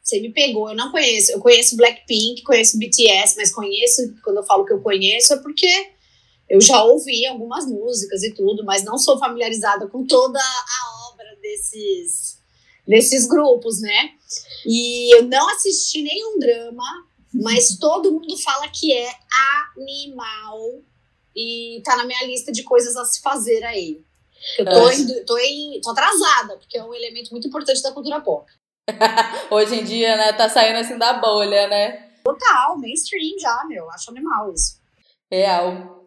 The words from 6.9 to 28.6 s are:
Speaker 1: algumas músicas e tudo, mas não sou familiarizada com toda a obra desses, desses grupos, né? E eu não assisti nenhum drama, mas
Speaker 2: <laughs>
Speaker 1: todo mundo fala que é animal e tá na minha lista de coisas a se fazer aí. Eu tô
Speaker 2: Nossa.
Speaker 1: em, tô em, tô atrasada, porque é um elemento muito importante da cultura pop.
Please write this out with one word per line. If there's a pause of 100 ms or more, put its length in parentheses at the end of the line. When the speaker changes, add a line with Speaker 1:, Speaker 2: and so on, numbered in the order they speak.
Speaker 1:
algumas
músicas
e
tudo,
mas
não
sou
familiarizada
com
toda
a
obra
desses, (480)
desses
grupos,
né? (540)
E
eu
não
assisti
nenhum
drama, (500)
mas
Speaker 2:
<laughs>
Speaker 1:
todo
mundo
fala
que
é (640)
animal (520)
e
tá
na
minha
lista
de
coisas
a
se
fazer
aí. (560)
Eu
tô
Speaker 2:
Nossa.
Speaker 1:
em,
tô
em,
tô
atrasada,
porque
é
um
elemento
muito
importante
da
cultura
pop. (400)